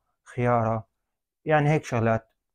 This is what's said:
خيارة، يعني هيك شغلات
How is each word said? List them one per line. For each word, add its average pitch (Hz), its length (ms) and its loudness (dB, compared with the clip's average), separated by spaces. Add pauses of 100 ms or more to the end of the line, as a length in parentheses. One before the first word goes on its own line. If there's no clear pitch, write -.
(240)
خيارة، 117 640 -2 (580)
يعني 151 240 2
هيك 156 160 0
شغلات 113 440 -2 (260)